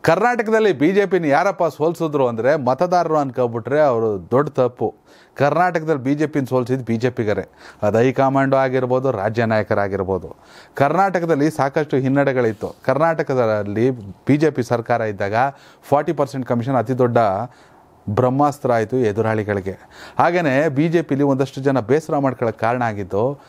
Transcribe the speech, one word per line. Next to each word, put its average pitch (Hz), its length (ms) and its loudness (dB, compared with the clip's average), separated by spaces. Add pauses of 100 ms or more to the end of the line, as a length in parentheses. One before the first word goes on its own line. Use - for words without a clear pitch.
ಕರ್ನಾಟಕದಲ್ಲಿ 220 720 2
ಬಿ 147 180 2
ಜೆ 202 140 2
ಪಿನ 175 200 0
ಯಾರಪ್ಪ 175 380 2
ಸೋಲ್ಸಿದ್ರು 156 640 0
ಅಂದ್ರೆ 117 280 0
ಮತದಾರರು 160 600 0
ಅನ್ಕೊಬಿಟ್ರೆ 127 640 -2
ಅವರು 113 500 0
ದೊಡ್ಡ 143 180 2
ತಪ್ಪು. 120 460 -2 (420)
ಕರ್ನಾಟಕದಲ್ಲಿ 156 640 0
ಬಿ 139 120 0
ಜೆ 151 120 0
ಪಿನ 143 160 -2
ಸೋಲ್ಸಿದ್ 127 420 -2
ಬಿ 113 120 -2
ಜೆ 120 120 0
ಪಿಗರೇ. 104 400 -2 (340)
ಅದು 104 140 2
ಹೈಕಮಾಂಡು 135 600 2
ಆಗಿರ್ಬೋದು, 131 540 0
ರಾಜ್ಯ 110 340 -2
ನಾಯಕರಾಗಿರ್ಬೋದು. 98 920 -2 (380)
ಕರ್ನಾಟಕದಲ್ಲಿ 160 760 0
ಸಾಕಷ್ಟು 147 460 -2
ಹಿನ್ನಡೆಗಳಿತ್ತು. 131 760 0 (100)
ಕರ್ನಾಟಕದಲ್ಲಿ 127 1040 0
ಬಿ 120 460 -2
ಜೆ 151 120 4
ಪಿ 135 140 -2
ಸರ್ಕಾರ 117 380 -2
ಇದ್ದಾಗ 101 340 -4 (540)
ಫಾರ್ಟಿ 151 240 2
ಪರ್ಸೆಂಟ್ 139 340 -4
ಕಮಿಷನ್ 127 280 -2
ಅತಿ 120 220 0
ದೊಡ್ಡ 120 200 2 (920)
ಬ್ರಹ್ಮಾಸ್ತ್ರ 131 640 0
ಆಯ್ತು 113 240 0
ಎದುರಾಳಿಗಳಿಗೆ. 107 720 -2 (480)
ಹಾಗೇನೆ 160 500 2
ಬಿ 147 200 0
ಜೆ 165 120 2
ಪಿಲಿ 143 220 0
ಒಂದಷ್ಟು 135 380 0
ಜನ 135 180 0
ಬೇಸರ 143 380 0
ಮಾಡ್ಕೊಳ್ಳೋಕೆ 123 420 -2
ಕಾರಣ 120 220 0
ಆಗಿದ್ದು 107 680 -2